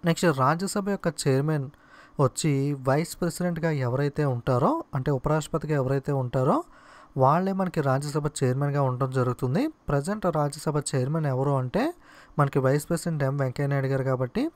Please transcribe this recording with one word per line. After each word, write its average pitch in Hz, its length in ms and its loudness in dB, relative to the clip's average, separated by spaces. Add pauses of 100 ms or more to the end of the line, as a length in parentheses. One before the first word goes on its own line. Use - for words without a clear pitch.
నెక్స్ట్ 165 200 2 (140)
రాజ్యసభ 180 540 0
యొక్క 185 140 -2 (140)
చైర్మన్ 143 440 0 (580)
వచ్చి 147 280 0 (360)
వైస్ 151 320 0
ప్రెసిడెంట్గా 170 500 -2 (160)
ఎవరైతే 139 380 0 (100)
ఉంటారో, 123 380 2 (240)
అంటే 131 220 -2
ఉపరాష్ట్రపతిగా 151 640 -2
ఎవరైతే 135 300 -2
ఉంటారో 135 460 0 (640)
వాళ్ళే 175 380 4
మనకి 180 220 -2
రాజ్యసభ 143 460 0 (120)
చైర్మన్గా 139 500 2
ఉండడం 127 280 -2
జరుగుతుంది. 127 460 0 (260)
ప్రజెంట్ 160 360 0 (140)
రాజ్యసభ 147 500 -2
చైర్మన్ 147 440 0
ఎవరు 135 280 2
అంటే 147 220 0 (560)
మనకి 143 260 4
వైస్ 143 240 2
ప్రెసిడెంట్ 165 340 -2
ఎం 135 140 0
వెంకయ్య 139 300 -2
నాయుడు 139 260 0
గారు 135 160 0
కాబట్టి 131 340 0 (120)